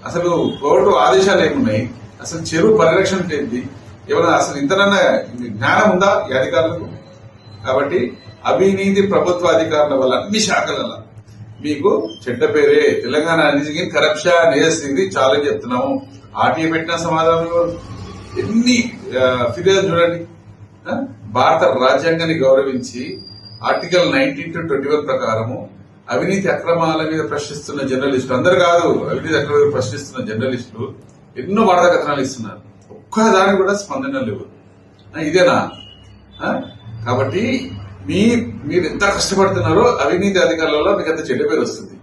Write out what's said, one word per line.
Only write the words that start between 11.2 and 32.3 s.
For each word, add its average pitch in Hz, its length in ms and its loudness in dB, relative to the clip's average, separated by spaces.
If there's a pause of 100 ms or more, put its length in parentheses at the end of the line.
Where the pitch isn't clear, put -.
మీకు 151 460 0 (200)
చెడ్డ 135 160 -2
పేరే. 147 560 4
తెలంగాణ 156 400 0
రైజింగ్ 147 360 0
ఇన్ 175 140 -4
కరప్షన్, 156 600 2
ఎస్, 147 320 0
ఇది 139 340 -2
ఛాలెంజ్ 139 280 2
చెప్తున్నాము. 127 580 -4 (320)
ఆర్టీఏ 160 340 0
పెట్టిన 165 240 -4
సమాధానం 165 500 0
ఇవ్వరు. 170 340 -2 (600)
ఎన్ని, 233 520 0 (280)
ఆ, 127 360 2
ఫిర్యాదులు 175 400 2
చూడండి. 170 320 0 (640)
ఆ, - 160 -4 (180)
భారత 131 400 2
రాజ్యాంగాన్ని 160 760 2
గౌరవించి 131 840 0 (440)
ఆర్టికల్ 165 480 0
నైన్టీన్ 139 420 -2
to 165 140 -8
ట్వంటీ 139 220 -2
వన్ 147 180 0
ప్రకారము 113 720 -4 (300)
అవినీతి 190 380 -2
అక్రమాల 160 640 0
మీద 156 200 -4
ప్రశ్నిస్తున్న 143 520 -8
జర్నలిస్టులు, 127 560 -2
అందరు 180 220 4
కాదు, 170 440 2
అవినీతి - 340 -2
అక్రమాల 147 260 2
మీద - 100 2
ప్రశ్నిస్తున్న - 520 -6
జర్నలిస్టులు 110 680 -6 (440)
ఎన్నో 196 260 0
వార్తా 175 320 4
కథనాలు 147 260 -2
ఇస్తున్నారు, 110 380 -8 (320)